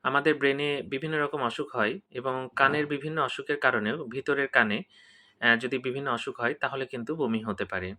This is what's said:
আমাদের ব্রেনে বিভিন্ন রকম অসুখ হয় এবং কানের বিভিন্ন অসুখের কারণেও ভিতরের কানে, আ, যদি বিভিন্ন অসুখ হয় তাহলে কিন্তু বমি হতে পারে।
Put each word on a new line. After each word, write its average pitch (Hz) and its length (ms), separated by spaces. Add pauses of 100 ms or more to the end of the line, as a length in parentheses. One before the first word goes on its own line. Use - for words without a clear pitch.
আমাদের 143 320
ব্রেনে 139 500
বিভিন্ন 151 340
রকম 147 220
অসুখ 123 340
হয় 123 240 (120)
এবং 131 440
কানের 143 300
বিভিন্ন 151 360
অসুখের 139 360
কারণেও 123 480
ভিতরের 135 420
কানে, 117 340 (580)
আ, 117 160
যদি 127 220
বিভিন্ন 131 340
অসুখ 120 280
হয় 120 140
তাহলে 135 320
কিন্তু 123 300
বমি 113 260
হতে 104 240
পারে। 95 340